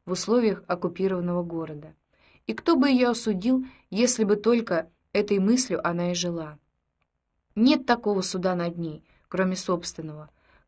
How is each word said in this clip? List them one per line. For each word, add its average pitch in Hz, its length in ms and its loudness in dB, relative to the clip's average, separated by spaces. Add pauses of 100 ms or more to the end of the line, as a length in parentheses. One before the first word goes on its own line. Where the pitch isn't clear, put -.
в 180 80 -6
условиях 214 540 2
оккупированного 175 760 -2
города. 156 500 -10 (540)
И 220 60 -4
кто 320 240 2
бы 277 120 4
ее 247 220 4
осудил, 226 540 0 (240)
если 226 340 2
бы 208 140 2
только 220 520 0 (220)
этой 202 280 0
мыслью 220 460 2
она 175 260 -2
и 175 40 -4
жила? 170 420 -6 (960)
Нет 262 320 4
такого 214 360 0
суда 185 340 -2
над 175 220 -4
ней, 160 260 -8 (240)
кроме 185 300 0
собственного. 156 720 -6 (380)